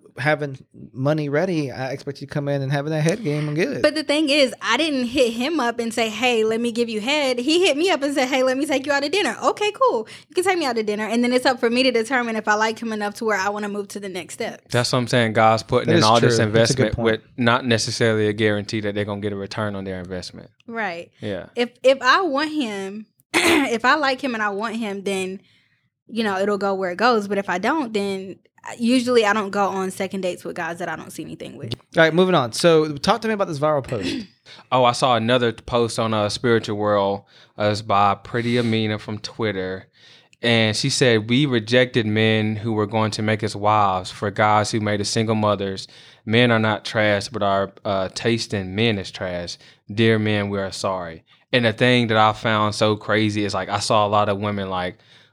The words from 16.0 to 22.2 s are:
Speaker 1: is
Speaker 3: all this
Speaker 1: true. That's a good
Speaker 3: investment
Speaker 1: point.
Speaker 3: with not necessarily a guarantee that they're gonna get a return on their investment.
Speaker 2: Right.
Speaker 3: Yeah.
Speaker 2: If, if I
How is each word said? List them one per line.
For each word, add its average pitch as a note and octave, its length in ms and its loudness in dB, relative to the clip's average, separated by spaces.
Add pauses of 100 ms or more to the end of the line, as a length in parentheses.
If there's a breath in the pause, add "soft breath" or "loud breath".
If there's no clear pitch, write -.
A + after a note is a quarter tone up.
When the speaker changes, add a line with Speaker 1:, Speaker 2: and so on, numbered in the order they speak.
Speaker 1:
is - 40 6
Speaker 3:
all A2+ 160 6
this A#2+ 160 4
Speaker 1:
true. A2+ 140 2
That's A2+ 220 4
a - 40 -4
good A#2+ 120 2
Speaker 3:
investment G#2+ 80 -4
Speaker 1:
point. A#2+ 100 -2
Speaker 3:
with A2 140 2 (180)
not B2 260 2
necessarily A2 640 2
a G#2+ 60 0
guarantee G#2 480 0
that G2+ 120 -4
they're G#2 120 -2
gonna G2+ 160 -6
get G#2 100 -2
a G2+ 40 -6
return G2+ 380 -6
on F#2+ 100 -8
their F#2+ 140 -6
investment. F2+ 520 -12 (160)
Speaker 2:
Right. G3+ 440 -8 (100)
Speaker 3:
Yeah. F#2+ 260 -8 (100)
Speaker 2:
If, A#3+ 140 -2 (120)
if C4+ 200 4
I C4+ 180 4